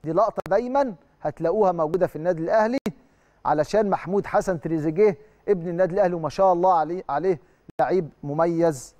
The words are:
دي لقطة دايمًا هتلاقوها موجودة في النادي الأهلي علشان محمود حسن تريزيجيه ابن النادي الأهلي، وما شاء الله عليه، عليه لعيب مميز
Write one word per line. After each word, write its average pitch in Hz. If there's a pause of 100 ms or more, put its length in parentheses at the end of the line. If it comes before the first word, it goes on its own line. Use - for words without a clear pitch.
دي 151
لقطة 196
دايمًا 247 (280)
هتلاقوها 175
موجودة 170
في -
النادي 165
الأهلي 220 (680)
علشان 175
محمود 180
حسن 190
تريزيجيه 165 (300)
ابن 180
النادي 175
الأهلي، 185
وما 160
شاء 190
الله 185
عليه، 165
عليه 156 (420)
لعيب 156 (140)
مميز 165